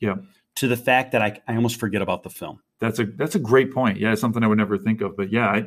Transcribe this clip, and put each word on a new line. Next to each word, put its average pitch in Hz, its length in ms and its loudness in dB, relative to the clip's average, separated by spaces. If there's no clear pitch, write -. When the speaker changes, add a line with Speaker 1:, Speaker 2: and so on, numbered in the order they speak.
Speaker 1:
Yeah. 101 160 -2
Speaker 2:
to 135 120 0
the 120 80 2
fact 127 360 2
that 117 100 2
I, 104 260 -2
I 117 80 -2
almost 117 240 0
forget 101 220 -2
about 92 200 -4
the 92 80 -16
film. - 300 -14
Speaker 1:
That's 113 200 -4
a, 117 80 0
that's 151 300 -4
a - 20 -2
great 131 340 4
point. 113 260 0
Yeah, 110 140 0
it's 110 80 0
something 117 220 0
I 110 60 4
would 107 100 4
never 104 180 2
think 107 240 -2
of, 98 160 -4
but 98 160 -4
yeah, 117 140 2
I, 101 200 2